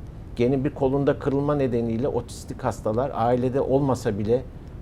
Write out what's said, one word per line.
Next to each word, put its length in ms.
Genin 280
bir 60
kolunda 480
kırılma 360
nedeniyle 540
otistik 560
hastalar 500
ailede 460
olmasa 580
bile 240